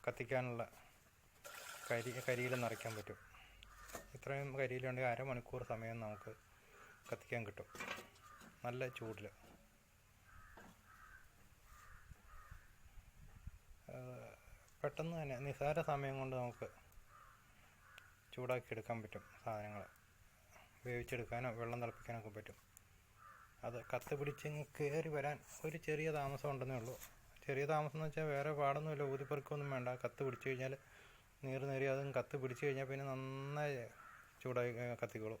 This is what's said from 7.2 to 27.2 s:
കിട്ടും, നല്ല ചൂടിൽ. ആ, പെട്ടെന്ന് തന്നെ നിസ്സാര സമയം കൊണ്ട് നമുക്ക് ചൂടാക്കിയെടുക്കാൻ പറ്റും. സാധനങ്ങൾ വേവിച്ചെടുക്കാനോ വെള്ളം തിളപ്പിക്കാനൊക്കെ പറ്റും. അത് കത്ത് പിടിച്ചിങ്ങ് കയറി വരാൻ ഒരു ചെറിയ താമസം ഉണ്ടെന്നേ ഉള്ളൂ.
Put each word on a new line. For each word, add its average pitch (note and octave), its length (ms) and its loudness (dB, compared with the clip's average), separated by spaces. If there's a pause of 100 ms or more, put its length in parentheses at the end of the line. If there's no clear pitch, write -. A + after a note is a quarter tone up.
കിട്ടും, - 200 -6 (960)
നല്ല B2+ 240 0
ചൂടിൽ. A2 420 -4 (4000)
ആ, B2+ 60 -4 (880)
പെട്ടെന്ന് D#3+ 380 0
തന്നെ C3+ 180 0
നിസ്സാര C#3+ 420 4
സമയം C#3 380 4
കൊണ്ട് C3 160 2
നമുക്ക് B2 320 0 (1700)
ചൂടാക്കിയെടുക്കാൻ A#2+ 680 2
പറ്റും. G#2 200 -8 (240)
സാധനങ്ങൾ G#2 400 -2 (1000)
വേവിച്ചെടുക്കാനോ A#2+ 680 0
വെള്ളം A#2 300 0
തിളപ്പിക്കാനൊക്കെ A2+ 480 -4
പറ്റും. G2+ 420 -12 (920)
അത് A#2 220 -4
കത്ത് - 300 2
പിടിച്ചിങ്ങ് C#3+ 500 -2 (140)
കയറി D3+ 300 4
വരാൻ D3 300 2 (240)
ഒരു D#3 140 -2
ചെറിയ D#3 340 2
താമസം C#3 400 2
ഉണ്ടെന്നേ C3 240 2
ഉള്ളൂ. A#2+ 240 -2 (480)